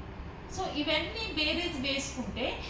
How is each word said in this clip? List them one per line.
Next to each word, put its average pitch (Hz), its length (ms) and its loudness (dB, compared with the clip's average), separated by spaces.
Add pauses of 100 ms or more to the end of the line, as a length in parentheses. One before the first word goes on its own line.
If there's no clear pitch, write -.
(540)
So, - 60 -2
ఇవన్నీ 330 760 2
బేరీజ్ 311 460 2
వేసుకుంటే, 254 880 0